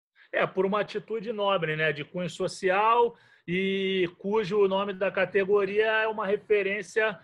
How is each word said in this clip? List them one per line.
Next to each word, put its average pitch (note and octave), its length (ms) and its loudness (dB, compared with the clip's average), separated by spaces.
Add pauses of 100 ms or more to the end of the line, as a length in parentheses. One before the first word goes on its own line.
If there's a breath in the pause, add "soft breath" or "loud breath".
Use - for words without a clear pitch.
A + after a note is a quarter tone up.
(340 soft breath)
É, F#3 140 0
por F#3+ 180 -2
uma G3+ 140 0
atitude G#3+ 540 -6
nobre, G3 420 0
né? D#3 160 0
De D3 140 -6
cunho F3+ 240 -6
social G#3+ 880 2 (280 soft breath)
e F#3+ 720 0
cujo G3+ 480 2
nome G3 280 0
da F#3+ 180 -2
categoria G3 760 2
é A3 200 2
uma A3 180 -4
referência G#3 1000 0